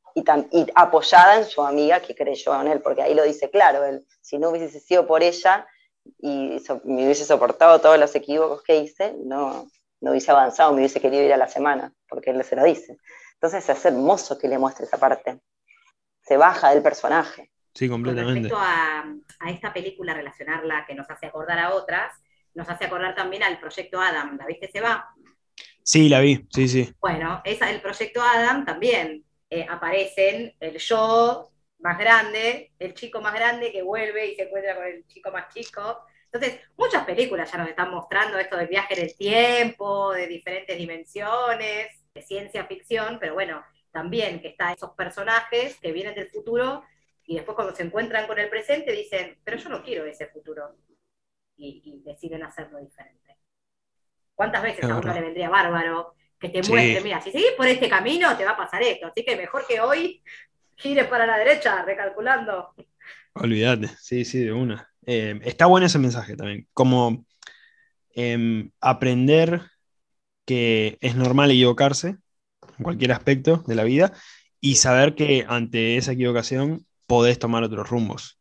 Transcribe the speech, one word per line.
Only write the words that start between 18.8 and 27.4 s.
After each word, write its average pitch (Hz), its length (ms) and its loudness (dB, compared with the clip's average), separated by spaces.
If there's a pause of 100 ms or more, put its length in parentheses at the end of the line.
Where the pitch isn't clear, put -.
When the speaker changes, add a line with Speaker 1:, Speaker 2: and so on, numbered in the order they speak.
Speaker 3:
a 170 100 -8
esta 190 220 -10
película, 180 420 -8
relacionarla, 151 720 -8
que 143 80 -14
nos 139 140 -14
hace 156 180 -16
acordar 160 340 -6
a 180 140 -2
otras, 185 380 -6 (420)
nos 170 140 -12
hace 175 180 -8
acordar 180 280 -6
también 190 300 -6
al 185 160 -4
Proyecto - 400 -10
Adam. 170 380 -4
¿La - 80 -16
viste, 170 240 -12
Seba? 220 380 -4 (720)
Speaker 2:
Sí, 156 260 6
la 143 120 6
vi, 139 300 4
sí, 131 180 2
sí. 123 320 -2
Speaker 3:
Bueno, 170 440 -4